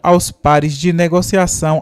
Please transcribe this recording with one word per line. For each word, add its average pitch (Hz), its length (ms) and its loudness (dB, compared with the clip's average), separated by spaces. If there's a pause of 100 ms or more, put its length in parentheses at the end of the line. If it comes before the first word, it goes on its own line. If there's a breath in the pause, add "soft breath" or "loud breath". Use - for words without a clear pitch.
aos 175 300 2
pares 147 440 0
de 170 160 -2
negociação 170 880 0